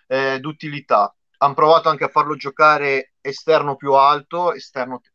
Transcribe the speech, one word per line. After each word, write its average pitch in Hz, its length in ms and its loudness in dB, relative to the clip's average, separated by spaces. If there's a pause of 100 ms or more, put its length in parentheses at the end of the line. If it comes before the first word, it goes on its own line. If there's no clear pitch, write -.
eh, 135 320 -4
duttilità. 143 760 -4 (220)
Han 139 160 0
provato 160 360 4
anche 147 160 -4
a - 40 -6
farlo 151 260 -2
giocare 143 880 0
esterno 143 540 -2
più 143 180 -2
alto, 143 600 2
esterno 127 460 -10
te-, - 160 -20